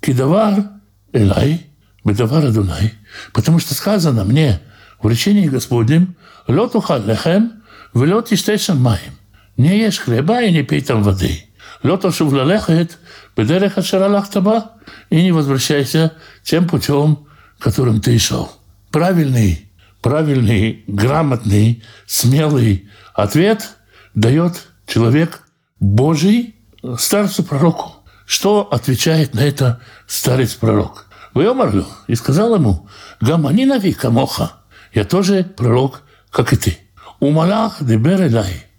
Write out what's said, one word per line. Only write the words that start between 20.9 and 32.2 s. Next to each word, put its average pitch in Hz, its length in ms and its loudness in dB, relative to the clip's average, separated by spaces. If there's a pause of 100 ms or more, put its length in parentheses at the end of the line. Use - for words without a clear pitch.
смелый 127 840 0 (240)
ответ 180 640 0 (380)
даёт 147 460 0 (260)
человек 135 560 0 (380)
Божий 156 760 0 (420)
старцу-пророку. 170 1000 -2 (300)
Что 202 440 0
отвечает 147 640 -2
на 107 60 -2
это 127 400 0 (260)
старец-пророк? 113 1000 -2 (260)
"Вайомар 196 420 0
ло", 95 120 -2 (200)
и 120 80 -2
сказал 196 400 0